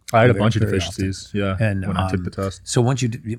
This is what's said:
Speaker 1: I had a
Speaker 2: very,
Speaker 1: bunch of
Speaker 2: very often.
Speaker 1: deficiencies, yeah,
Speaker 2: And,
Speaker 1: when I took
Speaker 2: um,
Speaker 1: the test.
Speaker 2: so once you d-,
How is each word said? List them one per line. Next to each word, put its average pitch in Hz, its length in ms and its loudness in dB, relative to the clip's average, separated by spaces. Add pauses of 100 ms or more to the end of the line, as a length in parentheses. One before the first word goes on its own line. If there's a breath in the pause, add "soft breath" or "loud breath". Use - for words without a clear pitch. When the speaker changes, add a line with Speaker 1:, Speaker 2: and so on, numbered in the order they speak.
(120)
Speaker 1:
I 113 80 6
had 123 80 8
a 120 60 4
Speaker 2:
very, 98 80 0
Speaker 1:
bunch 107 140 2
of 101 40 0
Speaker 2:
very 104 160 0
often. 95 300 -2
Speaker 1:
deficiencies, - 260 -8
yeah, 98 260 -2
Speaker 2:
And, 98 280 0
Speaker 1:
when 95 100 -2
I 95 140 0
took 95 80 0
Speaker 2:
um, 90 60 -4
Speaker 1:
the - 60 -6
test. 98 340 -4
Speaker 2:
so - 180 0
once 123 180 0
you 123 80 0
d-, 113 300 -8